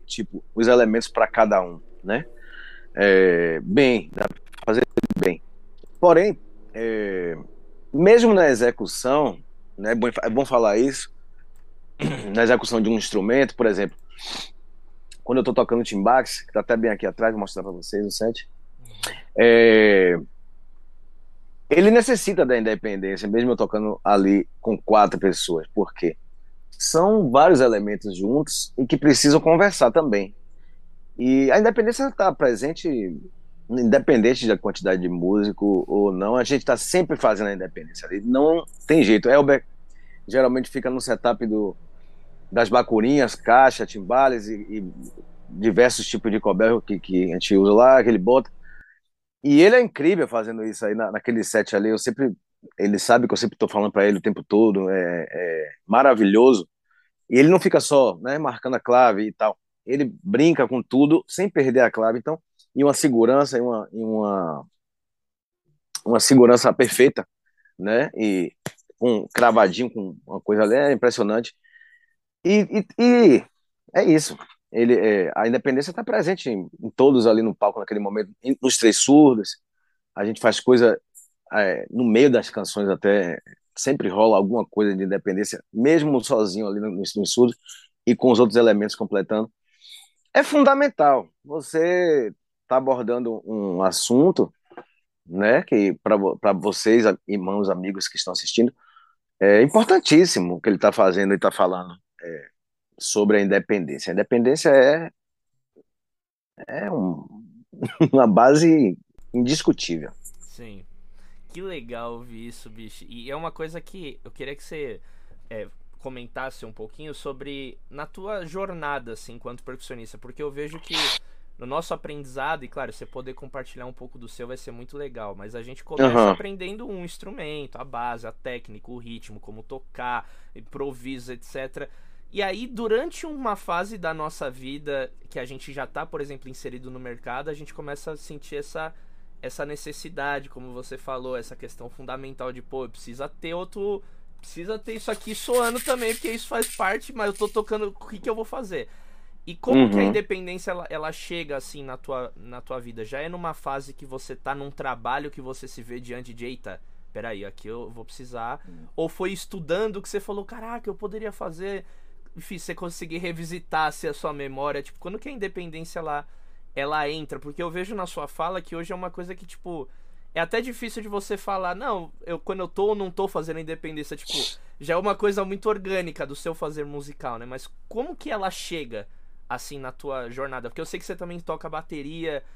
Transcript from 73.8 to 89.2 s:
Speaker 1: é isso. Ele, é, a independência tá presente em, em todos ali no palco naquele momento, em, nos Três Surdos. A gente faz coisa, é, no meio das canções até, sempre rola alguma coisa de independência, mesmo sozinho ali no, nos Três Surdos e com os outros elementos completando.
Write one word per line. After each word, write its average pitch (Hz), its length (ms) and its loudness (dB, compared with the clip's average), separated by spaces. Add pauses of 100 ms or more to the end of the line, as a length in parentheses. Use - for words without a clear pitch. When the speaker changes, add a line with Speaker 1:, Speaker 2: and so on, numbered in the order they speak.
Speaker 1:
é 196 80 4
isso. 156 340 4 (340)
Ele, 120 240 4
é, 101 400 2
a 110 120 0
independência 135 460 -2
tá 233 100 -8
presente 185 460 -2
em, 95 200 -6 (120)
em 113 100 -8
todos 127 360 6
ali 113 140 6
no 107 140 -2
palco 104 240 -2
naquele 104 200 -6
momento, 101 320 -6 (120)
em, 131 180 -2
nos 127 160 0
Três 113 200 4
Surdos. 135 600 6 (580)
A 101 100 -4
gente 110 160 -6
faz 113 180 2
coisa, 120 400 6 (540)
é, 95 360 0
no 120 160 -2
meio 117 260 6
das 113 180 0
canções 101 400 -4
até, 95 520 0 (340)
sempre - 340 -2
rola 107 280 4
alguma 101 280 0
coisa 101 300 0
de 95 80 -2
independência, 95 600 -4 (100)
mesmo 143 500 2
sozinho 107 440 -2
ali 101 120 -4
no, 107 120 -4
nos 95 200 -6
Três 101 200 -2
Surdos 123 260 4 (480)
e 120 100 4
com 127 160 4
os 110 80 4
outros 113 180 4
elementos 107 380 4
completando. 107 560 -4 (800)